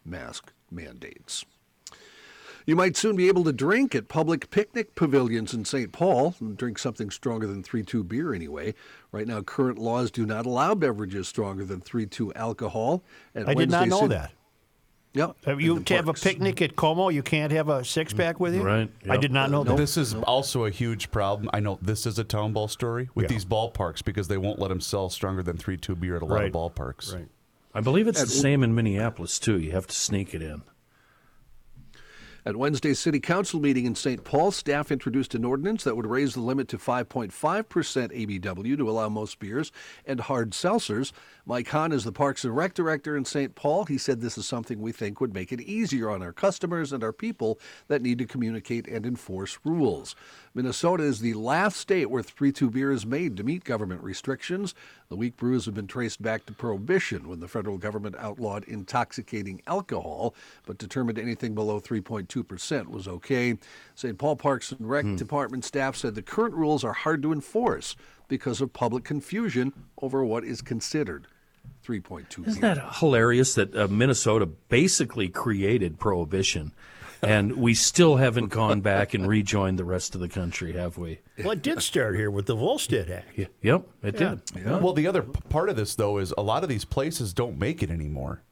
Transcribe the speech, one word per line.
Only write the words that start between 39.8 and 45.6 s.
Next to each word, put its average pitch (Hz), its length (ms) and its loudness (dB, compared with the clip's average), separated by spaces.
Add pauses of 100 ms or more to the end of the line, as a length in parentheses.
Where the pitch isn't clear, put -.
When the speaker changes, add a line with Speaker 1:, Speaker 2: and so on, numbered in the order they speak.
Speaker 1:
and 127 140 -4
hard 117 320 -2
seltzers. 135 600 0 (320)
Mike 120 240 -4
Hahn 156 240 0
is 120 120 0
the 113 80 -6
Parks 139 320 0
and 117 120 -2
Rec 180 180 0
director 156 420 -2
in 135 100 -2
Saint 139 280 -4
Paul. 170 320 0
He 143 120 -2
said, 123 220 0
"This 117 180 -4
is 101 80 -8
something 117 340 -6
we 113 120 -6
think 104 280 -6
would 117 140 -2
make 92 180 -6
it 120 80 -6